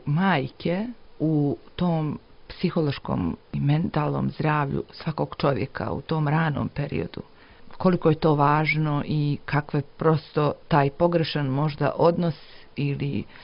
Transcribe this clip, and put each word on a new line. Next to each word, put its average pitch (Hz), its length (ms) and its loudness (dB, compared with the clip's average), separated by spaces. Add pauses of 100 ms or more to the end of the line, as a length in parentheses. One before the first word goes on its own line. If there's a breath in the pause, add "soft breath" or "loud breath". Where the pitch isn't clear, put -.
majke 170 800 0 (360)
u 151 340 2 (180)
tom 160 440 0 (280)
psihološkom 135 920 -2 (160)
i 147 60 -2
mentalnom 143 680 0
zdravlju 143 640 -2
svakog - 460 -6
čovjeka - 540 -2
u - 100 -6
tom 156 260 -2
ranom 151 420 0
periodu. - 520 -6 (560 loud breath)
Koliko 175 320 4
je 156 60 4
to 156 200 4
važno 147 720 2
i 147 400 0
kakve - 360 -2 (160)
prosto 151 560 0 (140)
taj 139 220 4
pogrešan 160 580 0
možda 143 500 0
odnos 170 380 2 (400)
ili 143 480 -4 (200 loud breath)